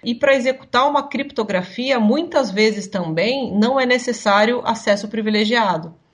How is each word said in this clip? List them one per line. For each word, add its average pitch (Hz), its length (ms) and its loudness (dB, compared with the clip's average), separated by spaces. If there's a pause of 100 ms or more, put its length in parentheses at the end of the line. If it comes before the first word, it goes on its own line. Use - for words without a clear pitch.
E 240 120 -4
pra 269 200 4
executar 262 540 0
uma 285 160 0
criptografia, 240 960 -4
muitas 269 500 2
vezes 208 380 0
também 190 640 -2
não 240 240 2
é 254 80 2
necessário 240 800 2
acesso 202 420 0
privilegiado. 214 880 0 (200)